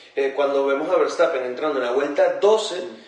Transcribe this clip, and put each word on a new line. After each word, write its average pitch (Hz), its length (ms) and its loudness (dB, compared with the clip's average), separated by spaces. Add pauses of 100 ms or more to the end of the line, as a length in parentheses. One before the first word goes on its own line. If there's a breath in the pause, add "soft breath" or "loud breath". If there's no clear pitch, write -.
(160 loud breath)
Eh, 135 180 0
cuando 139 320 0
vemos 143 240 0
a 180 60 2
Verstappen 135 480 2
entrando 135 340 -4
en 123 60 -2
la 120 80 -2
vuelta 147 480 0
doce, 190 400 2 (280 loud breath)